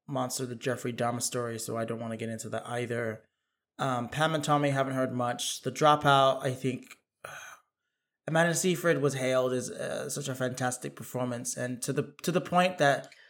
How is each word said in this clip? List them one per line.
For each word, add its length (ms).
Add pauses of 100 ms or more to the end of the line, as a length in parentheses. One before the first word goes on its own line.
Monster, 400
The 80
Jeffrey 380
Dahmer 280
Story, 380
so 180
I 80
don't 140
wanna 180
get 120
into 220
that 180
either. 560 (540)
Um, 320
Pam 260
and 80
Tommy, 260
haven't 240
heard 180
much. 500
The 100
Dropout, 720
I 100
think, 420 (280)
<sighs> 1040
Amanda 260
Seyfried 480
was 120
hailed 380
as, 180
uh, 380
such 200
a 80
fantastic 580
performance, 600
and 260
to 100
the, 300
to 100
the 80
point 380
that 300 (220)